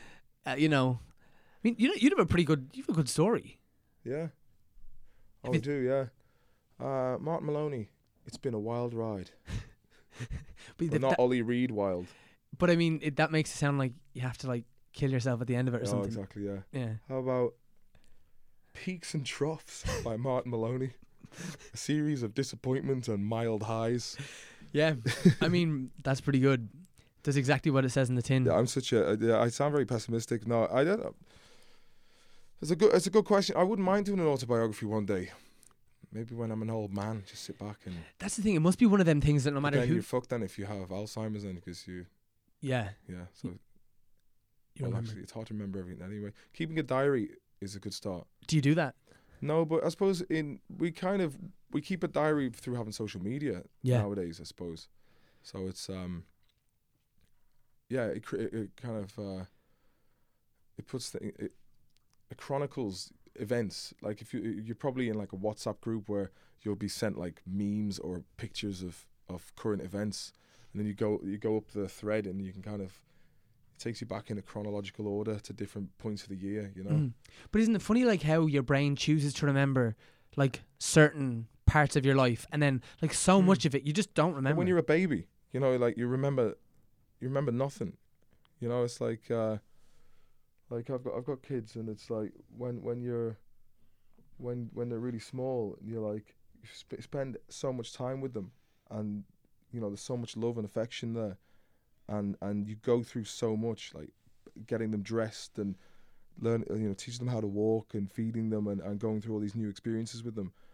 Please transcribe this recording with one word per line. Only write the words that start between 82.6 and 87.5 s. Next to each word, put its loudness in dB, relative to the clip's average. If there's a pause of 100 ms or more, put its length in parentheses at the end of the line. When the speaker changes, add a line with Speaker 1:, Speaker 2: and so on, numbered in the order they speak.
Speaker 1:
then, 2 (200)
like, 0
so 8
Speaker 2:
Mm. 8
Speaker 1:
much 6
of 4
it 0
you 0
just -2
don't 4
Speaker 2:
But -4
Speaker 1:
remember. 2
Speaker 2:
when 2
you're 4
a 2
baby, 2 (240)
you -2
know, 4
like, 2
you 0
remember, 2 (640)
you -6
remember 0